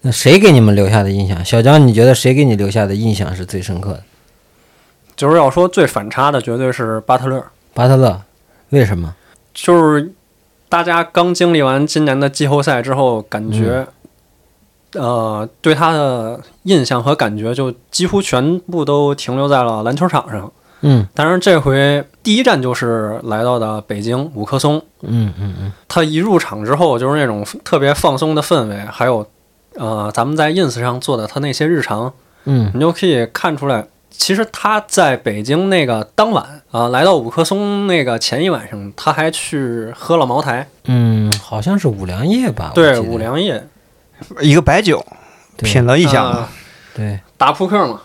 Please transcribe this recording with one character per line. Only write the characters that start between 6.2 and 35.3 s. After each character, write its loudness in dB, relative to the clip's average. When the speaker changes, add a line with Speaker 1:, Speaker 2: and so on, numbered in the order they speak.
Speaker 2:
的， -2
绝 -6
对 -2
是 -4
巴 2
特 -2
勒。 -4
Speaker 1:
巴 2
特 6
勒， 2
为 4
什 0
么？ -8
Speaker 2:
就 0
是 2
大 0
家 0
刚 0
经 2
历 2
完 2
今 0
年 0
的 0
季 -2
后 2
赛 0
之 -4
后， 0
感 -6
觉， -2
Speaker 1:
嗯。 -6
Speaker 2:
呃， -2
对 2
他 2
的 -4
印 2
象 -2
和 2
感 -2
觉 -4
就 -4
几 -2
乎 0
全 0
部 -4
都 0
停 -8
留 -2
在 2
了 -2
篮 -2
球 0
场 -2
上。 -10
Speaker 1:
嗯。 2
Speaker 2:
当 0
然 2
这 4
回 0
第 2
一 2
站 2
就 -2
是 -4
来 -4
到 0
的 -4
北 -8
京 -4
五 -6
棵 -4
松。 0
Speaker 1:
嗯， -2
嗯， -6
嗯。 -8
Speaker 2:
他 0
一 -2
入 2
场 -4
之 0
后 2
就 -2
是 0
那 0
种 -4
特 0
别 2
放 0
松 -2
的 0
氛 0
围， -8
还 -4
有， -2
呃， -6
咱 0
们 -4
在 0
ins -2
上 -4
做 -2
的 -6
他 -6
那 -4
些 -2
日 0
常， -6
Speaker 1:
嗯。 0
Speaker 2:
你 -4
就 2
可 -6
以 0
看 -4
出 -6
来 -2
其 -2
实 -2
他 -2
在 2
北 -6